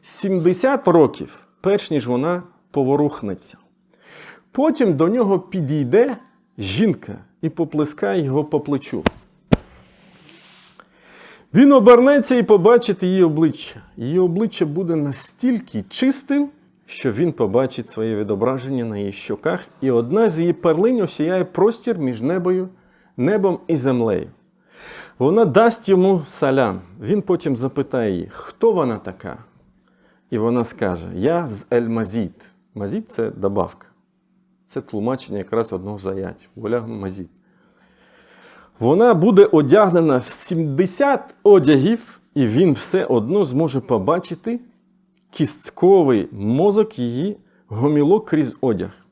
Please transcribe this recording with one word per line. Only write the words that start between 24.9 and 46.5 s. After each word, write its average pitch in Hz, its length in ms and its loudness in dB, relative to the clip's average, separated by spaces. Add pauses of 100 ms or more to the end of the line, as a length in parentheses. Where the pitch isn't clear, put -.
Вона 190 260 2
дасть 220 440 2
йому 190 360 4
салям. 131 560 0 (200)
Він 175 200 -2
потім 165 340 -2
запитає 127 560 -4
її, 87 200 -6
хто - 400 -2
вона 135 260 -2
така. - 400 -14 (920)
І 123 80 -4
вона 117 260 0
скаже: 90 500 -6
«Я 151 340 -2
з 107 240 -12
Ель-Мазід». 113 600 -4 (440)
Мазід — 104 360 -8
це 110 200 -6
добавка. 98 560 -4 (800)
Це - 160 -10
тлумачення 110 560 -6
якраз 110 360 -4
одного 98 240 -10
з 95 80 -14
аятів. 95 500 -10
«Валя 113 260 -4
Мазід». 98 480 -10 (1500)
Вона 190 340 4
буде 196 320 6
одягнена 165 720 4
в 120 100 -4
сімдесят 185 1160 -2
одягів, 180 760 4 (140)
і 135 140 0
він 143 260 2
все - 320 -2
одно 135 400 0
зможе 135 340 -2
побачити 165 800 -4 (680)
кістковий 156 1040 2
мозок 160 680 0